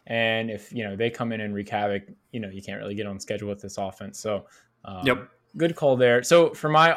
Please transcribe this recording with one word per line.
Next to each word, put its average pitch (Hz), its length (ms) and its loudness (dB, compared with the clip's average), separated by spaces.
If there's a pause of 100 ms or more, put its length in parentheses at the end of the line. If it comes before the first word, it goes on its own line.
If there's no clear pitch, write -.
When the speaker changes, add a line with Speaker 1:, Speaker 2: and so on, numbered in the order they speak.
Speaker 1:
and 113 420 0
if, 104 220 -10
you 117 120 -6
know, 98 120 -8
they 117 140 0
come 117 220 -4
in 110 100 -6
and 104 120 -6
wreak 101 140 -6
havoc, 104 360 -2 (280)
you 120 80 -10
know, 101 100 -8
you 95 120 -14
can't 101 180 -10
really 101 160 -8
get 104 100 -6
on 98 140 -8
schedule 104 300 -6
with 101 120 -8
this 98 160 -14
offense. 98 420 -10
So, 104 260 -4 (400)
um, 95 200 -10
Speaker 2:
Yep. 123 240 0 (280)
Speaker 1:
good 165 180 0
call 135 220 2
there. 123 260 4
So 165 300 6
for - 160 -4
my 156 280 6